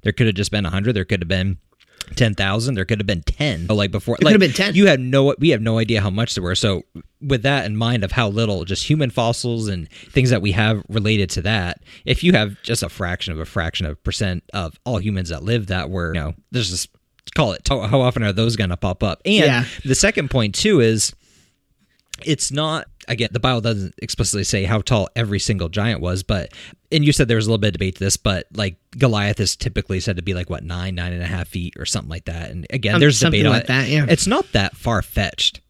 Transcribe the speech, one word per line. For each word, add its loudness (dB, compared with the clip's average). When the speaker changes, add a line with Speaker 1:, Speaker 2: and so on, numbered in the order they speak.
Speaker 1:
There 0
could 2
have 2
just -2
been 0
a -2
hundred. 0
There 0
could -2
have -6
been 0
ten 2
thousand. -2
There -2
could -2
have -2
been -2
ten. -2
But, 0
like, 2
before, -2
Speaker 2:
There -8
could 4
Speaker 1:
like, 8
Speaker 2:
have 8
been 4
ten. -2
Speaker 1:
you 8
have 6
no, 4
we 4
have 2
no 2
idea 2
how 0
much -2
there -4
were. 0
So 0
with 0
that 0
in -4
mind 0
of -4
how 2
little 0
just -4
human 2
fossils -2
and -6
things 4
that 2
we 0
have 0
related 0
to -4
that, -2
if 2
you 6
have 0
just -4
a -6
fraction -6
of -6
a -6
fraction -4
of -4
a -10
percent -4
of -8
all -2
humans -2
that -8
live -2
that -4
were, -4
you -2
know, -4
there's -2
just, -6
call 2
it, -8
how, 0
how 2
often 2
are 0
those 0
gonna 0
pop -4
up? -4
And 2
Speaker 2:
Yeah. 2
Speaker 1:
the 2
second 0
point 0
too 4
is 2
it's -2
not, -4
again, -2
the -6
Bible 0
doesn't -2
explicitly -4
say 0
how 0
tall 0
every -2
single -2
giant -2
was, -2
but, -4
and 2
you 4
said 2
there 2
was 0
a 0
little 2
bit 2
of 0
debate -2
to -4
this, 2
but, -2
like, -4
Goliath 2
is 0
typically -4
said -2
to -6
be, -4
like, -4
what, -6
nine, -6
nine -4
and -6
a -4
half -4
feet -8
or -8
something -4
like -10
that. -8
And -10
again, 0
Speaker 2:
Um, 6
Speaker 1:
there's 6
Speaker 2:
something 4
Speaker 1:
debate 6
on 6
Speaker 2:
like 2
Speaker 1:
it. -10
Speaker 2:
that, 2
yeah. 2
Speaker 1:
It's 4
not 0
that 0
far-fetched. -2